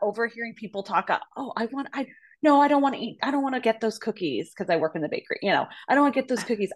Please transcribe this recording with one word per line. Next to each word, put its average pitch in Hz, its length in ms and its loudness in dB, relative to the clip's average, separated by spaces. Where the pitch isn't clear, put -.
overhearing 226 520 -4
people 196 280 -10
talk, 190 260 0
uh, 180 80 2
"Oh, 269 220 -8
I 233 80 -2
want, 269 280 -8
I, 262 120 -4
no, 285 180 8
I 285 60 6
don't 285 160 4
wanna 269 140 0
eat, - 260 -8
I 277 80 -2
don't 285 100 0
wanna 262 180 -2
get 226 220 0
those 220 160 -2
cookies 160 580 -4
'cause 180 140 -8
I 170 80 4
work 156 180 0
in 160 60 -2
the 151 80 -2
bakery, - 320 -6
you 196 100 0
know, 143 140 2
I 254 60 6
don't 285 80 6
wanna 285 100 2
get 262 140 -2
those 240 160 -2
cookies. 202 320 -2